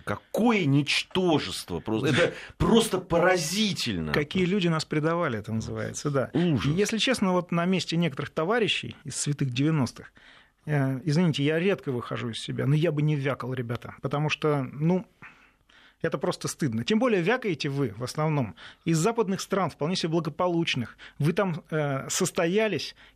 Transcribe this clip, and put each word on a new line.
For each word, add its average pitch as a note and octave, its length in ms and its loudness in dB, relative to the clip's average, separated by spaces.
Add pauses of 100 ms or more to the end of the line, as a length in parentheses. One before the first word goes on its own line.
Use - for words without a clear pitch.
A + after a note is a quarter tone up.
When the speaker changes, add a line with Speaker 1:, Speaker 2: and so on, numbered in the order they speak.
Speaker 1:
Какое G3+ 600 0
ничтожество! C#3 1120 0
Просто, A2 300 -2
это C#3 240 2 (120)
Speaker 2:
<laughs> - 120 -20
Speaker 1:
просто F#3+ 420 4
поразительно. E3+ 1120 0
Speaker 2:
Какие D3+ 320 0
люди F3 240 2
нас D#3+ 160 0
предавали, D#3 560 -2
это G#2+ 140 -8
называется, A2 580 -4
да. C3+ 220 0
Speaker 1:
Ужас. E3 320 2
Speaker 2:
И, D3 120 2
если G#3 200 0
честно, G3+ 340 0
вот F3+ 220 0
на E3+ 120 2
месте F3+ 300 0
некоторых E3 360 0
товарищей F#3+ 760 -2
из C#3 100 -10
святых C#3+ 360 -2
девяностых, C#3 600 0 (540)
э, C3+ 400 0
извините, D3+ 380 2
я D#3 160 2
редко F3 340 0
выхожу A#2+ 380 -6
из A2 100 -8
себя, B2 260 -2
но C#3+ 80 4
я D#3+ 160 2
бы D3 100 0
не D3+ 140 2
вякал, C3 380 -4
ребята, A#2+ 480 -6
потому D3 280 -2
что, D3 340 0 (100)
ну, E3 320 0 (960)
это E3 160 0
просто F3 280 -4
стыдно. A#2 360 -2
Тем A3 160 2
более G#3+ 240 2
вякаете G3 460 0
вы C#3 280 0
в A#2+ 60 -6
основном D3 500 0 (320)
из E3 140 2
западных G#3 420 0
стран, F#3+ 300 0
вполне E3+ 240 -2
себе F3 140 -2
благополучных. E3 840 0 (220)
Вы D3+ 160 2
там, F3+ 380 0
э, C#3+ 360 -2
состоялись, F#3+ 880 0 (200)